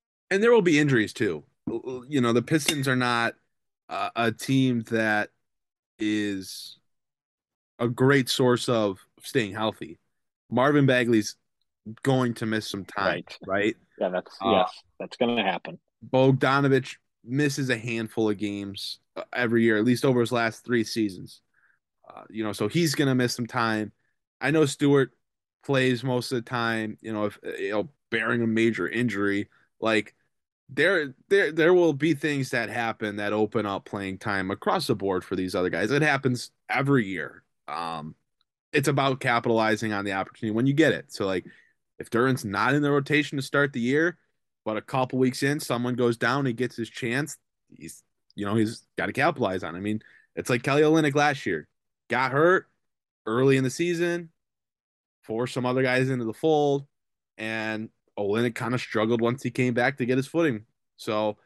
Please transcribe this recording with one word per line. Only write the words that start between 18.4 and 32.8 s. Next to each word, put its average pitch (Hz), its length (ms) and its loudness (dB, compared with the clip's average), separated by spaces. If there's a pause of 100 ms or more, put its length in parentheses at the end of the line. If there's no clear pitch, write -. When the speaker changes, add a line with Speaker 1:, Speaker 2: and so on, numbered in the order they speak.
Speaker 1:
uh, - 80 -8 (100)
every 117 300 2
year, 113 140 4
at 107 80 2
least 123 200 2
over 131 140 4
his 117 140 0
last 117 320 -2
three 117 180 0
seasons. 101 600 -6 (680)
Uh, - 160 -18
you 110 140 -8
know, 107 100 -2
so 107 140 -2
he's 156 300 0
gonna 139 180 2
miss 123 200 2
some 120 120 -6
time. 110 460 -2 (480)
I 135 100 0
know 156 160 4
Stewart 139 460 2 (520)
plays 127 380 0
most 123 300 -2
of 131 40 -2
the 113 120 -6
time, 113 520 -4
you 110 120 -10
know, 107 140 0
if, 104 120 -6 (180)
you 95 140 -4
know, 104 180 -2 (220)
bearing 117 320 -2
a 117 60 0
major 110 400 2
injury, 101 600 -2 (320)
like, 110 360 -2 (520)
there, 147 460 0 (140)
there, 196 240 4
there 165 220 4
will 175 180 6
be 147 220 0
things 143 360 -2
that 117 180 -2
happen 110 480 -4